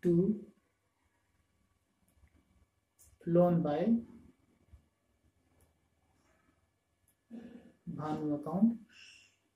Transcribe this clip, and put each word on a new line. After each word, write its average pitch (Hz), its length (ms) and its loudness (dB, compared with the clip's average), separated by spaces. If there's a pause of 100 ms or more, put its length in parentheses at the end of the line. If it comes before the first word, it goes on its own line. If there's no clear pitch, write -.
to 175 100 2 (3250)
loan 175 400 4
by 147 100 -2 (4000)
भानु 151 380 -4
account, 196 340 2 (840)